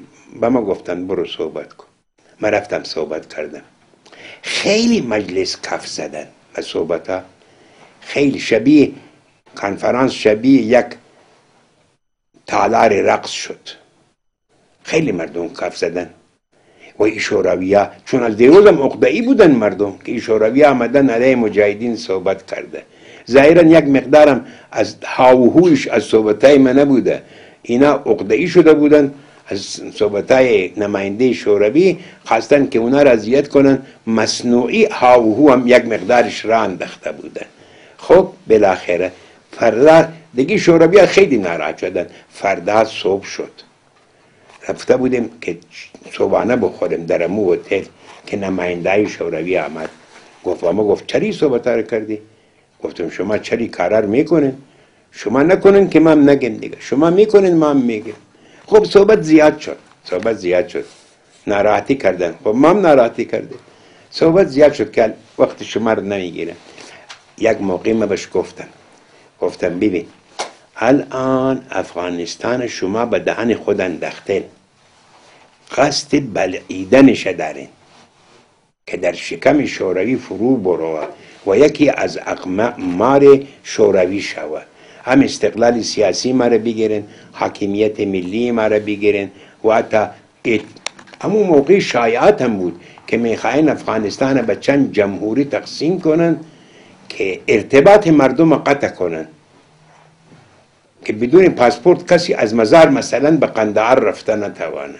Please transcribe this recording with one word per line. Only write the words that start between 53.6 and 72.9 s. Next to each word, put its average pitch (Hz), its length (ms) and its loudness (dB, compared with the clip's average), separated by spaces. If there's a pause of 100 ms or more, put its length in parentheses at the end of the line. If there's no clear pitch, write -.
کارا 92 280 -2
رو 107 100 -2
می‌کنین؟ 143 460 0 (560)
شما 120 320 -2
نکنین 190 460 4
که 160 120 4
ما 160 100 6
هم 143 200 6
نگیم 127 260 0
دیگه، - 240 -14
شما 156 300 0
می‌کنین 196 460 4
ما 151 140 2
هم 139 60 2
می‌گیم." 110 380 -4 (520)
خب 208 180 4
صحبت 202 380 4
زیاد 151 360 4
شد، - 180 -12 (280)
صحبت 104 320 -4
زیاد 95 320 -2
شد، - 160 -8 (640)
ناراحتی 101 480 0
کردن. 90 400 -2 (100)
خب 107 100 -2
ما 147 160 4
هم 202 100 2
ناراحتی 127 440 2
کردیم. - 340 -10 (520)
صحبت 165 380 2
زیاد 139 240 4
شد - 200 -6
که 110 220 0 (240)
وقت - 240 -2
شما 110 300 -4
رو 107 100 -4
نمیگیرم. 87 540 -8 (840)
یک 107 220 0
موقع 104 320 -4
ما 110 140 -2
بهش 98 280 -6
گفتم، - 340 -8 (720)
گفتم: 90 380 -6
ببین 92 280 -2 (800)
الان 131 840 -2
افغانستان 90 960 -8
شما 107 400 -6